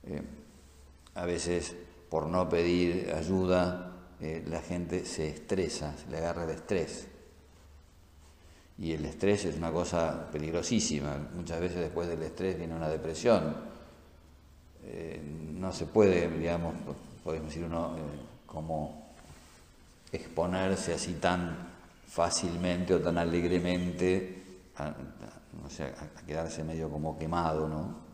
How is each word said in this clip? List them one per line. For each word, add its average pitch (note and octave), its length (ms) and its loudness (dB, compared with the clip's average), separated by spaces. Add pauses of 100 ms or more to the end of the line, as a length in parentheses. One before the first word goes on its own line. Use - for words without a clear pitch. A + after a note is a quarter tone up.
Eh, D2 160 -6 (880)
a F2+ 120 -4
veces, F2 500 -2 (340)
por D#2 160 2
no F2 240 2
pedir F2 640 4
ayuda, F2+ 760 4 (280)
eh, D#2+ 280 -4
la E2 140 -2
gente F2 440 -2
se D#2 240 -2
estresa, D2+ 680 -2
se - 140 -14
le D2+ 80 -4
agarra E2+ 280 -2
el D#2+ 60 -4
estrés. E2 560 -2 (1700)
Y D#2+ 140 0
el D2+ 120 -2
estrés G2 400 2
es D#2 120 0
una E2 140 0
cosa E2 600 0
peligrosísima. D2+ 1040 0
Muchas E2 240 -4
veces F2 200 0
después E2+ 280 -2
del D#2+ 160 -2
estrés F2+ 340 -2
viene E2 180 -4
una D#2+ 140 0
depresión. D#2+ 640 4 (1300)
Eh, D#2+ 380 -8 (320)
no F#2 180 -4
se E2+ 140 -4
puede, F2+ 440 8
digamos, E2 440 0 (100)
po-, C#2+ 120 -6 (280)
podemos D#2+ 260 -4
decir D#2+ 140 -6
uno, E2 320 -2
eh, D#2+ 60 -6 (460)
como D#2 680 -6 (1000)
exponerse F#2 840 0
así E2+ 200 -2
tan F2 580 0 (360)
fácilmente F2 840 2
o F2 60 6
tan E2+ 180 2
alegremente F2 1300 2 (320)
a, D2 120 -4
a, D2 60 -6 (680)
no D2 80 -12
sé, - 160 -6
a, - 340 -12
a - 60 -18
quedarse D#2+ 380 -4
medio D#2+ 260 -4
como D2+ 280 -4
quemado, D#2 500 2
¿no? D2+ 360 -4 (100)